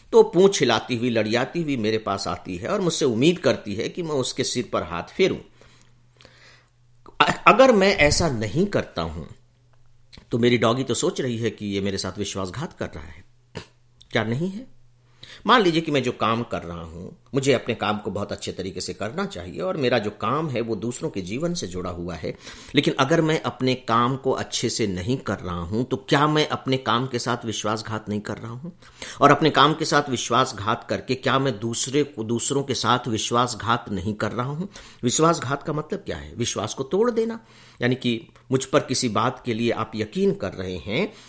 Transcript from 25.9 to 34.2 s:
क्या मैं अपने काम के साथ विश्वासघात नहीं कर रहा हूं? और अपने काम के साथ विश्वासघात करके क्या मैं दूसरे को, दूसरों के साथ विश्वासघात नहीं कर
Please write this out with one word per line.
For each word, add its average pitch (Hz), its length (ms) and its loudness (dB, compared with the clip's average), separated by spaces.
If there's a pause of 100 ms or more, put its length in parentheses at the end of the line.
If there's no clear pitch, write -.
क्या 147 300 2
मैं 151 200 2
अपने 131 300 -2
काम 120 300 0
के 120 120 -4
साथ 120 260 -2
विश्वासघात 107 640 -4
नहीं 104 100 -2
कर 104 180 -6
रहा 113 140 -12
हूं? 139 200 -12 (500)
और 139 100 10
अपने 143 180 4
काम 147 240 6
के - 120 -4
साथ 147 240 2
विश्वासघात 117 800 0
करके 110 260 -2
क्या 127 240 0
मैं 131 200 -2
दूसरे 117 440 0
को, 113 200 -6
दूसरों 117 400 0
के 135 100 -2
साथ 120 340 2
विश्वासघात 117 840 0
नहीं 101 240 -4
कर 104 180 -4